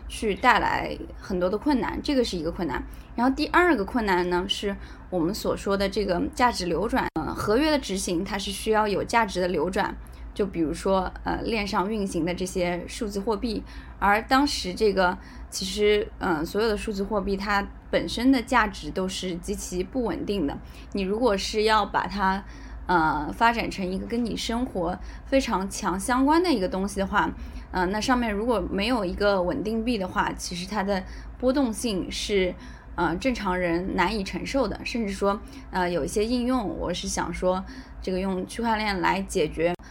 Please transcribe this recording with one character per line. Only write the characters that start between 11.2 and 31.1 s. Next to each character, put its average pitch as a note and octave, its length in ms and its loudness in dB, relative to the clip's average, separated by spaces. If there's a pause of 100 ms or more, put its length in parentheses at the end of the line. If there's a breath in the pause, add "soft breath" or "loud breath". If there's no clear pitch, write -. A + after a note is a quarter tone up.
呃， E3+ 180 -2
链 G#3+ 240 -2
上 G3+ 260 0
运 G#3 140 0
行 F#3 180 -2
的 F3 80 0
这 F3+ 140 -2
些 F3 420 -2
数 - 200 -6
字 G3+ 120 -4
货 G#3 160 0
币， G3 280 -4 (340 loud breath)
而 G3+ 240 4
当 C4 240 4
时 F#3+ 260 -2
这 G3+ 220 4
个， F#3 240 4 (320 loud breath)
其 - 160 -6
实， G#3 420 4 (120)
呃， D#3+ 260 0
所 G3+ 160 0
有 A3+ 60 4
的 G#3 100 2
数 G#3+ 140 -4
字 G3 120 -2
货 G#3 160 0
币， G3 160 0
它 G3+ 320 0 (220)
本 E3+ 180 2
身 A#3 240 4
的 C4+ 80 6
价 A3+ 280 4
值 D3+ 240 -6
都 F#3 160 -2
是 F#3 300 -4
极 F#3 180 -4
其 F#3 280 -4
不 B3 200 -2
稳 G#3 240 -2
定 G3+ 180 0
的。 C#3 100 -2 (380 loud breath)
你 G3+ 80 0
如 G3 180 0
果 A#3 160 4
是 G#3 280 0
要 G#3+ 200 6
把 - 220 0
它， F#3+ 380 0 (420 loud breath)
呃， D#3 480 2
发 A#3 180 4
展 A3+ 200 -2
成 G3 120 -6
一 F#3 140 -2
个 G3 80 -4
跟 A#3 180 -2
你 F#3 140 -2
生 A#3 260 -2
活 F#3+ 360 -2 (260 loud breath)
非 C4+ 160 4
常 G3+ 260 0
强 F#3+ 320 -2
相 B3+ 240 2
关 D#4 200 6
的 F4 100 4
一 A#3 60 4
个 F3+ 100 2
东 F#3+ 180 0
西 G3+ 120 -4
的 F#3+ 80 2
话， G3 240 2 (400 loud breath)
呃， F#3 160 2
那 G#3 120 0
上 B3 160 4
面 A#3+ 160 0
如 G3+ 140 0
果 C4+ 240 2
没 G3 160 0
有 A#3 180 2
一 F#3 120 -2
个 G3+ 260 4
稳 F3 220 0
定 A3 200 0
币 A#3+ 140 0
的 F#3 100 -2
话， G3+ 260 0
其 - 220 -8
实 F3+ 140 -6
它 G#3 140 -2
的 F#3+ 200 0 (360 loud breath)